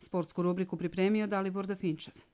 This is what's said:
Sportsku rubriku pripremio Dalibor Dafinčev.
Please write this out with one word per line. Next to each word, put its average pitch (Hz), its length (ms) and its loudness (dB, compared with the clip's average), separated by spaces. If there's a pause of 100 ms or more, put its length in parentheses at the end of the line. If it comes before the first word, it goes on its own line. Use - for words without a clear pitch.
Sportsku 175 420 -2
rubriku 180 340 0
pripremio 190 500 2
Dalibor 196 400 -2
Dafinčev. 185 480 -4 (200)